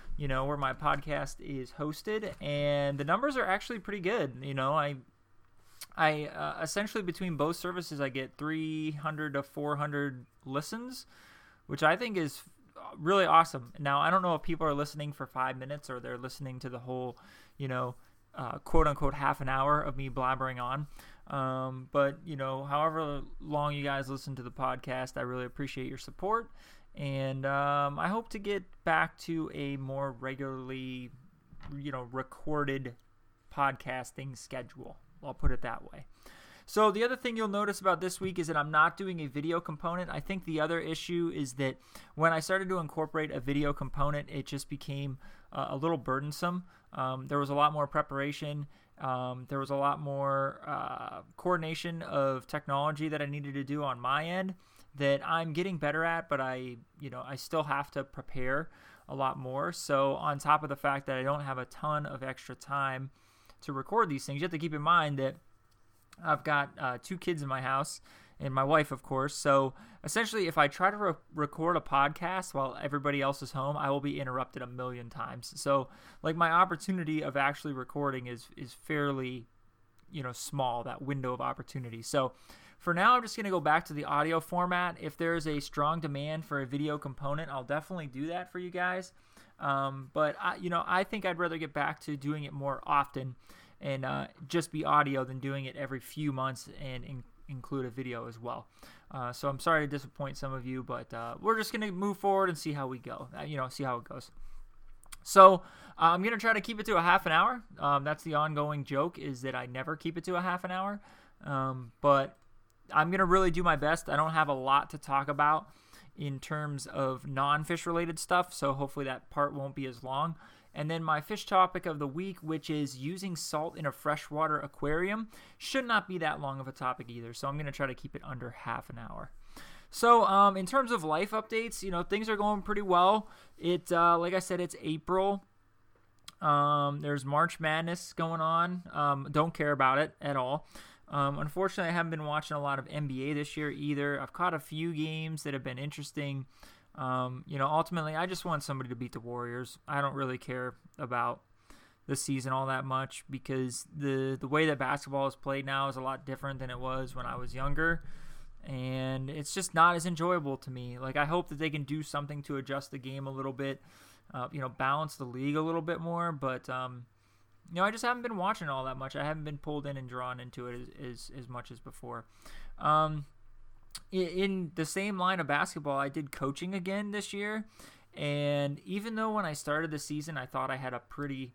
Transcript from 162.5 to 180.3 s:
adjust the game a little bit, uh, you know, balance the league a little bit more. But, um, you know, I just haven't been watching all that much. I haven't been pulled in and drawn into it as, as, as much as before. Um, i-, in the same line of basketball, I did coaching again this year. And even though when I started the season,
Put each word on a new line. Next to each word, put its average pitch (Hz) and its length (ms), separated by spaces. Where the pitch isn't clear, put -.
adjust 139 360
the 143 60
game 135 280
a 139 40
little 135 220
bit, 139 300
uh, 127 200
you 147 80
know, 131 100
balance 139 460
the 139 80
league 131 320
a 156 40
little 160 220
bit 160 180
more. 170 320
But, 131 380
um, 127 340
you 170 60
know, 185 80
I 208 60
just 220 140
haven't 240 180
been 233 140
watching 185 320
all 135 160
that 131 120
much. 131 200
I 143 80
haven't 151 200
been 147 140
pulled 147 280
in 139 100
and 127 120
drawn 127 300
into 123 300
it 123 120
as, 120 80
as, 120 240
as 123 80
much 123 220
as 120 100
before. 117 440
Um, 156 460
i-, 190 40
in 185 600
the 160 100
same 196 320
line 185 220
of 156 60
basketball, 143 520
I 139 100
did 143 240
coaching 143 420
again 196 360
this 202 240
year. 214 320
And 143 720
even 208 280
though 220 180
when 208 120
I 156 100
started 151 360
the 151 80
season, 151 400